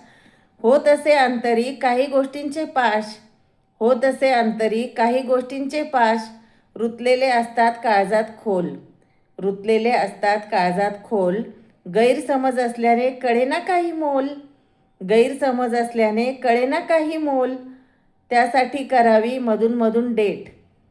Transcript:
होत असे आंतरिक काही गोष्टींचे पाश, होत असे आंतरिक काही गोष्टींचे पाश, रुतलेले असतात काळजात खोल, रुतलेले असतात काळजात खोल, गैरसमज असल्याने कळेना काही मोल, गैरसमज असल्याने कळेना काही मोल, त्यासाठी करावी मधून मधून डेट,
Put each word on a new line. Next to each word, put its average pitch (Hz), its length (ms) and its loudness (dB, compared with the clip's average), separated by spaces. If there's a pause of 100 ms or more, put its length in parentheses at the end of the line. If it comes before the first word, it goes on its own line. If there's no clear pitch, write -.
(600)
होत 285 260 4
असे 294 260 4
आंतरिक 247 680 0
काही 254 240 2
गोष्टींचे 285 580 -2
पाश, 220 520 -2 (640)
होत 240 260 2
असे 262 260 0
आंतरिक 226 680 0
काही 240 240 2
गोष्टींचे 269 640 -2
पाश, 226 460 0 (460)
रुतलेले 240 520 0
असतात 233 440 0 (120)
काळजात 214 400 2 (200)
खोल, 180 260 -2 (680)
रुतलेले 214 540 -2
असतात 202 460 0 (140)
काळजात 196 400 0 (120)
खोल, 185 320 0 (600)
गैरसमज 262 640 2
असल्याने 233 500 2
कळेना 254 500 0
काही 349 320 -2
मोल, 285 360 -2 (840)
गैरसमज 247 680 0
असल्याने 233 560 0
कळेना 254 480 0
काही 320 380 0
मोल, 262 380 -2 (760)
त्यासाठी 247 540 0
करावी 233 560 2
मधून 226 340 0
मधून 233 420 0
डेट, 202 280 -2 (480)